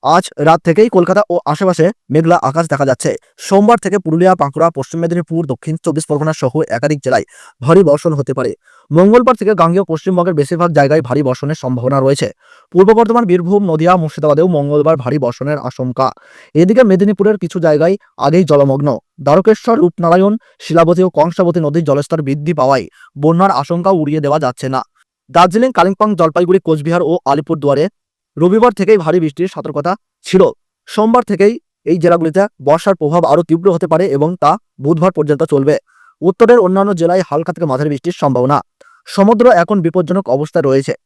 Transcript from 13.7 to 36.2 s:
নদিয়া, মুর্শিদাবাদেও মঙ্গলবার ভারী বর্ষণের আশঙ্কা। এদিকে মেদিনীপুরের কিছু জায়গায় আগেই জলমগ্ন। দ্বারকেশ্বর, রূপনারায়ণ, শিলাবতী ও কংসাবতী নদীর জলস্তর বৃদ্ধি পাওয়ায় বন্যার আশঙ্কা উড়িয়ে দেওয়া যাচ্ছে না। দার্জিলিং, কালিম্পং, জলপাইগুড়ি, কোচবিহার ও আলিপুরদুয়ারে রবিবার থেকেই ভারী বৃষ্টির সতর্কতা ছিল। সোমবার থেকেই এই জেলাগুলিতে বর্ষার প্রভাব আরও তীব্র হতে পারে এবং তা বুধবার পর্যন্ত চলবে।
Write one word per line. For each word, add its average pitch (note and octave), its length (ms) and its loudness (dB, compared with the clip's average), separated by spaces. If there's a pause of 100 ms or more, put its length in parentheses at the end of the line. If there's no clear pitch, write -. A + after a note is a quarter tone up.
নদিয়া, D#3+ 260 2
মুর্শিদাবাদেও D#3 520 0
মঙ্গলবার D3 480 0
ভারী C#3 220 -4
বর্ষণের C3+ 400 -4 (100)
আশঙ্কা। B2+ 400 -4 (460)
এদিকে F#3 300 4
মেদিনীপুরের G3+ 540 2
কিছু F3 220 -8
জায়গায় D#3+ 340 2 (320)
আগেই E3+ 180 2
জলমগ্ন। C#3+ 440 2 (320)
দ্বারকেশ্বর, F#3+ 580 2
রূপনারায়ণ, F3+ 540 2 (280)
শিলাবতী E3 440 2
ও F3+ 60 0
কংসাবতী E3+ 500 0
নদীর D#3 240 -2
জলস্তর C#3+ 380 -2
বৃদ্ধি C#3+ 320 -4
পাওয়ায় B2+ 320 0 (300)
বন্যার E3 440 2
আশঙ্কা F3 300 -2
উড়িয়ে D#3 340 -2
দেওয়া C#3+ 200 0
যাচ্ছে B2+ 240 -6
না। C3 120 -4 (500)
দার্জিলিং, F#3 420 2
কালিম্পং, F#3+ 440 0
জলপাইগুড়ি, F3 480 0
কোচবিহার D#3+ 460 -2
ও - 20 0 (140)
আলিপুরদুয়ারে C#3+ 600 -2 (500)
রবিবার G#3 420 2
থেকেই G3+ 200 2
ভারী D#3+ 220 -2
বৃষ্টির E3 340 -4
সতর্কতা D3+ 380 -6 (340)
ছিল। F#3 160 2 (460)
সোমবার A3+ 420 0
থেকেই G3+ 220 2 (380)
এই F3+ 80 2
জেলাগুলিতে E3+ 440 0 (200)
বর্ষার E3 340 0
প্রভাব D#3+ 300 0
আরও D3+ 160 2
তীব্র E3 300 -2
হতে E3+ 200 -2
পারে E3 120 0 (120)
এবং D3 120 0 (120)
তা C#3+ 100 2 (300)
বুধবার E3 320 0
পর্যন্ত D3 300 -2 (100)
চলবে। C#3 220 0 (480)